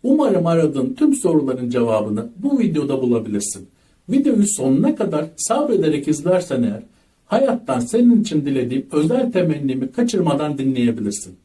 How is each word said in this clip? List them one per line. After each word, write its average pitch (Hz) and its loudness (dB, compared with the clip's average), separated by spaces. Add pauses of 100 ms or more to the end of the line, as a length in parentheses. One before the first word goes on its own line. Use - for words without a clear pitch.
Umarım 240 2
aradığın 147 0
tüm 294 2
soruların 131 0
cevabını 113 0
bu 269 0
videoda 147 0
bulabilirsin. 104 -2 (400)
Videoyu 240 2
sonuna 135 2
kadar 160 -2 (100)
sabrederek 175 0
izlersen 175 0
eğer, 110 -2 (440)
hayattan 220 0
senin 233 4
için 151 -2
dilediğim 131 -2
özel 160 0
temennimi 143 -2
kaçırmadan 151 -2
dinleyebilirsin. 113 -2